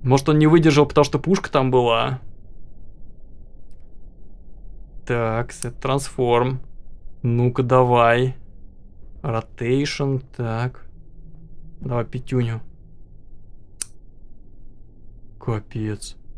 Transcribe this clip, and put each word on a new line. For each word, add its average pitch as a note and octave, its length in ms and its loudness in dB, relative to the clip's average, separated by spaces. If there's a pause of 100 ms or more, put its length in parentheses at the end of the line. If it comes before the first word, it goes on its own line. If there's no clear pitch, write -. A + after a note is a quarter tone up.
Может, C3+ 260 4
он D3+ 100 6
не D3+ 80 8
выдержал, D#3 380 8
потому D3 180 4
что C#3 160 2
пушка F#3 320 0
там C3 200 2
была. B2 480 2 (2750)
Так, A#2 460 0
сет - 280 -8
трансформ. C3 800 2 (640)
Ну-ка, B2 400 2
давай. B2 720 6 (880)
Ротейшн, C3+ 920 -2 (200)
так. A#2 480 -4 (920)
Давай A#2+ 260 -2
пятюню. A#2+ 560 -2 (2750)
Капец. G#2+ 760 -6 (220)